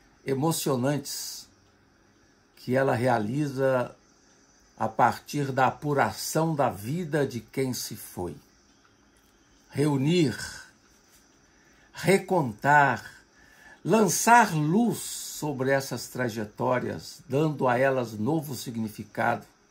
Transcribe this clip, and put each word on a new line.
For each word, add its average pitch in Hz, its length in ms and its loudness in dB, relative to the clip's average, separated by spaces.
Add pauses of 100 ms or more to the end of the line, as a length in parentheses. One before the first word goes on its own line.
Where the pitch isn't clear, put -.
(260)
emocionantes 135 1200 -2 (1040)
que 123 220 -2
ela 135 180 2
realiza 127 1040 0 (800)
a - 120 -2
partir 135 640 0
da 127 160 4
apuração 147 880 -2
da 135 140 2
vida 143 580 -4
de 120 140 -6
quem 131 320 -4
se - 240 -10
foi. - 400 -10 (1300)
Reunir, 143 680 2 (1600)
recontar, 147 1160 2 (720)
lançar 214 720 4
luz 160 440 2
sobre - 720 -6
essas 135 380 -2
trajetórias, 117 1160 -4
dando 135 400 0
a 123 120 2
elas 131 340 0
novo 139 420 -2
significado, 113 920 -4 (240)